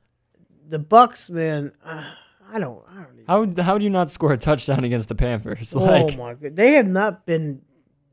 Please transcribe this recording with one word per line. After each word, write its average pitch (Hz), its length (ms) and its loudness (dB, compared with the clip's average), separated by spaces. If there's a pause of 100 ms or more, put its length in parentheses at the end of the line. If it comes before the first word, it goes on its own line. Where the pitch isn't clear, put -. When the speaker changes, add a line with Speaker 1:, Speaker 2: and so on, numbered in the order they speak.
(680)
Speaker 1:
The 156 120 -8
Bucs, 220 500 4
man, 156 440 -4 (120)
uh, 156 180 -14 (480)
I 220 60 -8
don't, 123 320 -8
I 185 60 -20
don't 185 180 -20
even 180 440 0
Speaker 2:
How, 180 60 0
how 190 140 2
do 202 60 0
you 208 80 0
not 180 180 0
score 147 240 0
a 127 40 0
touchdown 135 460 0
against 120 260 -2
the 123 60 -6
Panthers? 113 600 -4
<laughs> - 20 0
Speaker 1:
Oh, 131 60 2
Speaker 2:
Like 160 340 4
Speaker 1:
my 120 160 -12
God. 143 220 -12
They 233 180 4
have 254 140 4
not 190 400 -2
been 156 340 -4 (520)